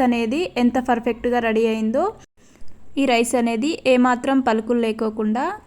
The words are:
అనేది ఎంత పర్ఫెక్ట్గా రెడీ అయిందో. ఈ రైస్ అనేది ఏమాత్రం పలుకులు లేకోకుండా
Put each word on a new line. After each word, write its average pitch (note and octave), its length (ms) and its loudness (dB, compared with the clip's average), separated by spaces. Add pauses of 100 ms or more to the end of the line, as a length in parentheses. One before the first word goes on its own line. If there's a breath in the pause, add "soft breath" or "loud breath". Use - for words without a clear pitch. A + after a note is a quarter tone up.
అనేది A#3 340 0 (220)
ఎంత A#3+ 160 2 (120)
పర్ఫెక్ట్గా A#3+ 560 0
రెడీ A3 260 2
అయిందో. A3 320 0 (960 soft breath)
ఈ C#4 120 4
రైస్ A#3 300 2
అనేది A#3 300 -2 (220)
ఏమాత్రం B3+ 440 2 (100)
పలుకులు A3+ 380 0
లేకోకుండా A3 600 -2 (220)